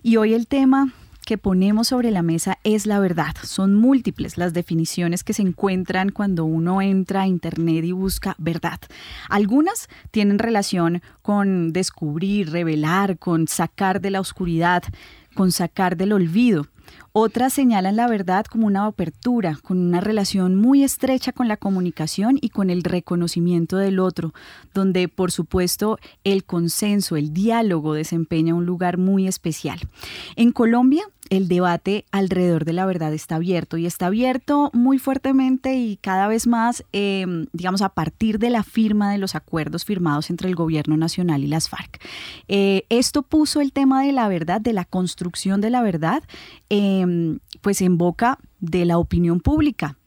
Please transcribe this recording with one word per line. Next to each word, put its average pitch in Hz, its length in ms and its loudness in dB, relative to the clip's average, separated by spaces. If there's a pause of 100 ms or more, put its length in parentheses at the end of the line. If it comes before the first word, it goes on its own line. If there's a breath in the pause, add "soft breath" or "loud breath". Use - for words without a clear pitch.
Y 226 140 4
hoy 220 180 4
el 233 140 0
tema 269 460 2 (320 loud breath)
que 220 120 -2
ponemos 202 520 2
sobre 247 200 0
la 185 120 0
mesa 170 420 -2
es 214 220 0
la 202 160 2
verdad. 165 420 0
Son 196 320 0
múltiples 240 640 2
las 175 160 -2
definiciones 170 720 -2
que 220 80 -4
se 214 80 -2
encuentran 185 680 -2
cuando 190 360 -2
uno 165 360 0
entra 190 420 0
a 190 40 0
internet 165 560 0
y 175 80 -2
busca 190 460 -4
verdad. 165 420 -4 (480 loud breath)
Algunas 262 600 0 (220 loud breath)
tienen 202 280 2
relación 196 640 0 (200 soft breath)
con 190 520 0
descubrir, 180 760 -2
revelar, 170 680 0
con 165 320 0
sacar 185 500 -2
de 196 120 -4
la 190 100 -2
oscuridad, 175 640 0 (520 loud breath)
con 185 160 2
sacar 180 460 -2
del 196 160 0
olvido. 185 540 2 (460 loud breath)
Otras 233 400 2
señalan 214 440 2
la 240 100 2
verdad 196 380 0
como 220 220 -2
una 196 180 2
apertura, 196 760 -2
con 185 160 -2
una 175 240 2
relación 196 540 0
muy 262 280 6
estrecha 262 480 -2
con 247 160 -2
la 214 100 -2
comunicación 190 840 -2
y 226 80 -4
con 190 200 -2
el 175 140 -2
reconocimiento 175 920 0
del 190 220 0
otro, 175 340 -2 (400 loud breath)
donde, 185 340 2
por 175 240 -2
supuesto, 180 680 -2 (240 loud breath)
el 196 220 0
consenso, 185 720 -2
el 151 160 -4
diálogo 190 600 0
desempeña 165 640 0
un 175 100 0
lugar 175 320 -2
muy 190 300 2
especial. 170 520 -6 (560 loud breath)
En 233 160 4
Colombia, 247 520 4 (260)
el 190 180 2
debate 180 640 0
alrededor 180 540 0
de 165 80 -4
la 185 120 -2
verdad 175 280 -2
está 156 220 -6
abierto, 165 420 -2
y 165 80 -2
está 175 220 -4
abierto 254 640 0
muy 254 240 4
fuertemente 262 800 0
y 226 200 -2
cada 190 320 0
vez 220 180 0
más, 233 460 0
em, 190 600 -2
digamos, 185 280 -2
a 190 80 0
partir 214 480 -2
de 233 120 0
la 226 140 0
firma 208 480 2
de 208 60 -2
los 190 180 -4
acuerdos 156 500 -6
firmados 170 440 -2
entre 180 200 -4
el 180 60 -2
gobierno 156 420 0
nacional 160 460 0
y 143 40 -2
las 156 220 -2
farc. - 320 -14 (480 loud breath)
Eh, 196 400 2
esto 254 320 0
puso 302 400 0
el 269 100 0
tema 269 320 2
de 277 80 0
la 247 160 2
verdad, 175 320 -2
de 226 140 -2
la 180 100 -2
construcción 185 800 -4
de 220 80 0
la 247 120 2
verdad, 180 420 0 (460 loud breath)
em, 180 720 0 (220)
pues 202 200 0
en 180 160 4
boca 175 400 0 (220)
de 175 240 -2
la 170 140 2
opinión 170 420 2
pública. 277 680 0